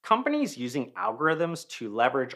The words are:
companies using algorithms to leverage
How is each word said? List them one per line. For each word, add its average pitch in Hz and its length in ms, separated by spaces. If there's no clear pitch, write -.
companies 277 540
using 123 360
algorithms 156 800
to 110 220
leverage 113 440